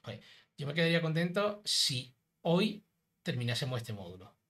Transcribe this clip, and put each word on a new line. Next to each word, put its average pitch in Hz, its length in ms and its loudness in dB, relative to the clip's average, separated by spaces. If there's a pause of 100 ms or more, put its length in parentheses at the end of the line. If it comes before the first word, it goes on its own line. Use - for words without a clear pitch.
Joder, 110 200 -12 (360)
yo 139 100 -6
me 143 60 -4
quedaría 165 280 4
contento 175 600 0
si - 500 0 (280)
hoy 196 440 2 (400)
terminásemos 123 540 -2
este 113 140 -8
módulo. 95 420 -12 (140)